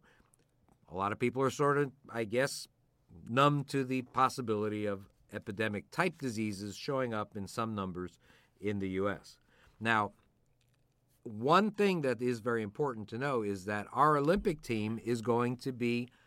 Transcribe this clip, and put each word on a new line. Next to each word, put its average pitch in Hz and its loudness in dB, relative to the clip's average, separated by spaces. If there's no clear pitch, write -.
a 82 -10
lot 98 0
of 110 -6
people 123 0
are 131 2
sort 143 2
of, 139 0
I 117 -2
guess, 123 -2
numb 139 4
to 139 -2
the 127 -2
possibility 110 0
of 98 -4
epidemic 104 -4
type 170 -2
diseases 104 -4
showing 131 -4
up 107 -6
in 98 -8
some 113 -4
numbers 90 -6
in 101 -2
the 95 -2
U 95 0
S. - -6
Now, 107 2
one 143 4
thing 185 2
that 123 0
is 123 2
very 117 0
important 110 -4
to 113 -8
know 131 0
is 101 -2
that 104 -4
our 147 6
Olympic 156 2
team 110 -2
is 117 0
going 120 2
to 135 -4
be 120 0